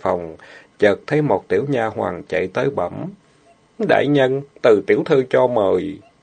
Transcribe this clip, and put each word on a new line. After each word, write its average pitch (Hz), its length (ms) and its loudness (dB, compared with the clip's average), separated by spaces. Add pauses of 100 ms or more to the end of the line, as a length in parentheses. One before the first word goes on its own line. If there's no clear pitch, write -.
phòng, 87 340 -4 (420)
chợt 98 180 4 (100)
thấy 151 160 0
một 110 260 0
tiểu 101 200 0
nha 120 180 0
hoàn 101 420 -6
chạy 90 200 -2
tới 131 220 -2
bẩm: 87 220 -4 (960)
"Đại 110 180 2
nhân, 139 360 2 (200)
Từ 107 240 4
tiểu - 180 2
thư 135 260 2
cho 127 160 2
mời." 98 520 0 (240)